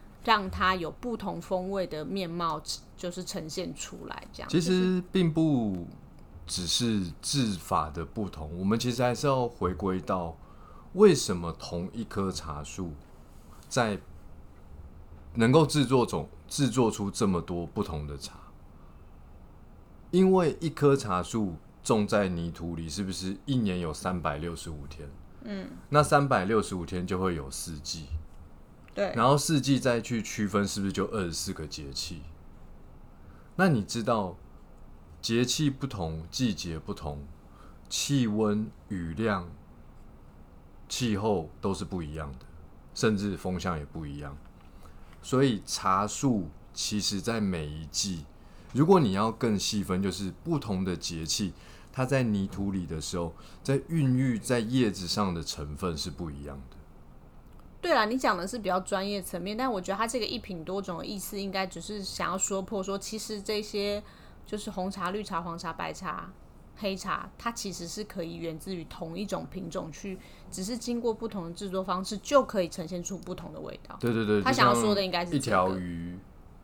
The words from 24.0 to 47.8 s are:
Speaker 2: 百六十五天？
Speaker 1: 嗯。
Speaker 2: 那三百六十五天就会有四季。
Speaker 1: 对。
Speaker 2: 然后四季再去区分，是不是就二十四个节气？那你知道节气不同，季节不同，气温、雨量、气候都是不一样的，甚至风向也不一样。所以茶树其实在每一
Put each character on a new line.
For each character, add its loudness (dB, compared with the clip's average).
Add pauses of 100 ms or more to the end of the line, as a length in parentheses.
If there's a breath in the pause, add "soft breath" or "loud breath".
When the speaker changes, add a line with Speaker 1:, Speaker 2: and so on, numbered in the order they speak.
Speaker 2:
百 -2
六 -6
十 -10
五 -8
天？ -12 (340)
Speaker 1:
嗯。 -8 (200)
Speaker 2:
那 6
三 6
百 4
六 4
十 0
五 -2
天 -2
就 0
会 2
有 -6
四 -8
季。 -8 (840)
Speaker 1:
对。 -2
Speaker 2:
然 4
后 8
四 4
季 6
再 4
去 -2
区 0
分， 4
是 -2
不 0
是 0
就 0
二 0
十 -2
四 -4
个 -8
节 -10
气？ -8 (1300 loud breath)
那 6
你 4
知 -4
道 2 (840)
节 4
气 2
不 -2
同， -4
季 2
节 -6
不 -6
同， -6 (640 loud breath)
气 2
温、 2 (200)
雨 -4
量、 0 (1400)
气 0
候 2 (120)
都 0
是 -4
不 -4
一 -8
样 -6
的， -16 (480)
甚 2
至 -2
风 -2
向 -2
也 -6
不 -8
一 -8
样。 -10 (840 loud breath)
所 4
以 2
茶 2
树 2 (260)
其 -2
实 0
在 0
每 0
一 -6